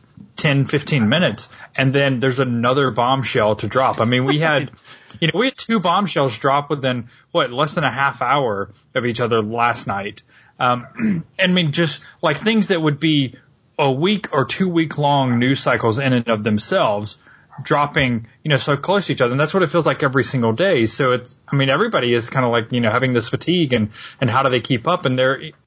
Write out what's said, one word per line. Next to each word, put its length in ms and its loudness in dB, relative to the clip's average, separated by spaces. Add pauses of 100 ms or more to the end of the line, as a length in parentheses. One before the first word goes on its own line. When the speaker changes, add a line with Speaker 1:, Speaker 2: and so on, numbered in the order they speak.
(360)
Speaker 1:
ten, 280 2
fifteen 440 0
minutes, 400 0 (260)
and 180 2
then 280 2
there's 180 0
another 540 2
bombshell 640 0
to 100 -6
drop. 340 0
I 40 2
mean, 220 2
we 120 2
had, 320 0 (240)
Speaker 2:
<laughs> 260 -16
Speaker 1:
you 60 0
know, 140 0
we 60 2
had 100 -4
two 240 -2
bombshells 580 0
drop 320 0
within, 380 -4 (240)
what, 180 0
less 240 -2
than 80 -2
a 80 0
half 320 -2
hour 480 0 (240)
of 120 -2
each 140 -4
other 220 2
last 460 -2
night. 340 -8 (380)
Um, 720 -2
<clears throat> 80 -6
I 80 2
mean, 240 2
just, 280 -2 (220)
like, 160 0
things 300 0
that 120 0
would 200 0
be 340 0 (420)
a 140 2
week 420 0
or 120 2
two 240 -2
week 300 -2
long 420 2
news 180 2
cycles 400 0
in 140 0
and 160 0
of 160 0
themselves 760 -2 (440)
dropping, 640 0 (160)
you 60 -6
know, 80 2
so 200 0
close 300 0
to 60 -2
each 80 -2
other. 100 2
And 100 -2
that's 140 0
what 80 2
it 80 0
feels 160 0
like 160 0
every 220 2
single 280 0
day. 340 2
So 260 0
it's, 340 -4
I 80 -6
mean, 160 2
everybody 420 2
is 160 0
kinda 200 0
like, 240 0
you 80 0
know, 100 2
having 220 2
this 160 0
fatigue 440 0
and, 180 0 (300)
and 80 0
how 140 2
do 80 2
they 80 2
keep 300 -2
up? 180 0
And 100 0
they're, 240 0
you 120 -16 (140)